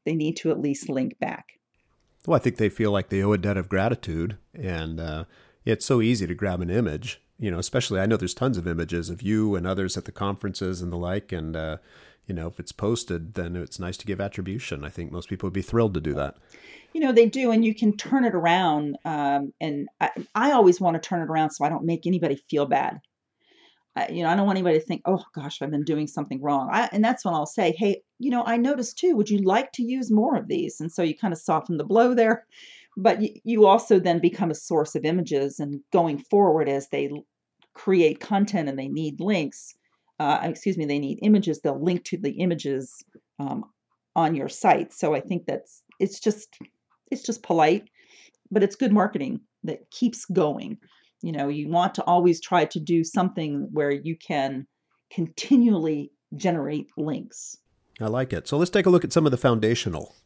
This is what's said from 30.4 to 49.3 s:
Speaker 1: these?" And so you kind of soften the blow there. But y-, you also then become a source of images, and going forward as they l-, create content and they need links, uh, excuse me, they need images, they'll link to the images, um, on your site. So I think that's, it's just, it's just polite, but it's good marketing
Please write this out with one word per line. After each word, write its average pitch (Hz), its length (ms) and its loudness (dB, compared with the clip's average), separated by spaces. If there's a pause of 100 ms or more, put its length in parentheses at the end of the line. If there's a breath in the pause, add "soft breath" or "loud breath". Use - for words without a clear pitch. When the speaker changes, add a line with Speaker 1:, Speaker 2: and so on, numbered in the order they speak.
Speaker 1:
these?" 175 320 -4
And 165 100 -6
so 185 120 -4
you 156 140 0
kind 190 160 -4
of 156 60 -6
soften 160 380 -2
the 151 80 -4
blow 240 300 4
there. 226 300 4 (520 loud breath)
But 185 240 4
y-, 208 240 -4
you 214 220 6
also 196 320 6
then 170 220 2
become 170 300 2
a 151 40 -2
source 156 400 -2
of 139 100 -2
images, 147 560 -2
and 143 200 -6 (120)
going 165 260 2
forward 160 500 4
as 139 200 -2
they 143 200 -2
l-, 147 180 -10 (480)
create 170 460 4
content 196 480 0
and 135 100 -6
they 135 100 -6
need 151 320 -4
links, 175 540 -2 (440)
uh, 151 240 0
excuse 160 340 -2
me, 160 80 -2
they 143 140 -2
need 143 240 -6
images, 202 380 4
they'll 139 220 -2
link 175 220 0
to - 120 -6
the 170 160 -4
images, 151 720 -4 (340)
um, 139 260 -6 (520)
on 165 180 2
your 143 140 -2
site. - 440 2
So 156 220 -2
I 135 60 0
think 170 260 -6
that's, - 360 -8 (180)
it's 190 180 -2
just, - 400 -4 (520)
it's - 120 -6
just - 220 -6
polite, 165 440 2 (640 soft breath)
but 196 140 4
it's 202 100 -2
good 240 180 2
marketing 208 480 2 (220)